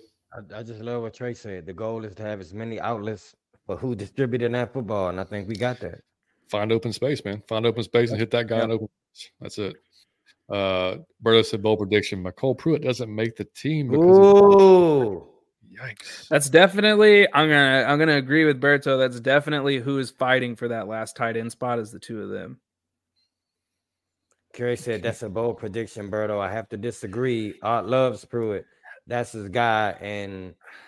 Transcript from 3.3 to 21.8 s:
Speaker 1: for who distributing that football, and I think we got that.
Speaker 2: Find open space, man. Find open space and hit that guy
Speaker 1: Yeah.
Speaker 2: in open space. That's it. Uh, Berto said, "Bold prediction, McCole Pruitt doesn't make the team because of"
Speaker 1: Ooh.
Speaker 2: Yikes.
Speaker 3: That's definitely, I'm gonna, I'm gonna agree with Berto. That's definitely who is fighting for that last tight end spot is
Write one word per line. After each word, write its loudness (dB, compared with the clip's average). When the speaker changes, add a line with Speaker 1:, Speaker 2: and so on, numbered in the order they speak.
Speaker 1:
for -8
who -6
distributing -4
that -4
football, -4
and -8
I -8
think -10
we -8
got -4
that. -14
Speaker 2:
Find -2
open 0
space, -4
man. -8
Find -2
open -2
space 2
and -4
hit -4
that -2
guy -2
Speaker 1:
Yeah. 0
Speaker 2:
in -4
open -4
space. -20
That's -16
it. -8
Uh, -2
Berto 6
said, -6
"Bold 2
prediction, -2
McCole -4
Pruitt -2
doesn't -6
make -6
the -8
team -4
because 6
of" 10
Speaker 1:
Ooh. 8
Speaker 2:
Yikes. -18
Speaker 3:
That's 0
definitely, 6
I'm 4
gonna, 4
I'm 2
gonna 2
agree 2
with 2
Berto. 2
That's -2
definitely 0
who -4
is -6
fighting -2
for -6
that -6
last -10
tight -4
end -8
spot -4
is -8